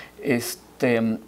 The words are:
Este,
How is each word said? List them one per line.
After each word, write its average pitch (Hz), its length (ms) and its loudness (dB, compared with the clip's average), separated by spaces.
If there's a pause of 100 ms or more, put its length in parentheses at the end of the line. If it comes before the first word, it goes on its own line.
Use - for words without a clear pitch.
(220)
Este, 120 960 0 (100)